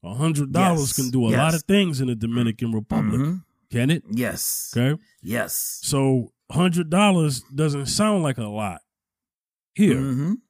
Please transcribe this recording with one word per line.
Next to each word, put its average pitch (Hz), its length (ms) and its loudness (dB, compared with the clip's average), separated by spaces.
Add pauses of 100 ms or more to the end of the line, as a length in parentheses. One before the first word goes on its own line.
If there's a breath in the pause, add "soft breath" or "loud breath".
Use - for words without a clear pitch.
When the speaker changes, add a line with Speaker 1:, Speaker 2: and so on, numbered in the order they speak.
Speaker 1:
A 90 100 -10
hundred 143 380 -2
dollars 175 280 2
Speaker 2:
Yes, 135 140 -2
Speaker 1:
can 131 160 -2
do 127 160 2
a 113 40 2
lot 139 220 2
Speaker 2:
yes. 165 40 0
Speaker 1:
of 156 80 -4
things 185 360 2
in 135 80 0
the 120 60 0
Dominican 117 580 -2
Republic. 110 480 -2
Speaker 2:
Mm-hmm. 156 160 0 (340)
Speaker 1:
Can 123 200 0
it? 165 200 0
Speaker 2:
Yes. 107 680 -4
Speaker 1:
Okay. 135 240 2 (220 soft breath)
Speaker 2:
Yes. - 600 -6
Speaker 1:
So 135 500 0 (180)
hundred 170 400 0
dollars 170 520 2 (120)
doesn't 143 320 0
sound 202 380 0
like 135 140 0
a 117 100 -4
lot 104 320 -6 (920)
here. 175 220 4
Speaker 2:
Mm-hmm. 135 380 0 (160)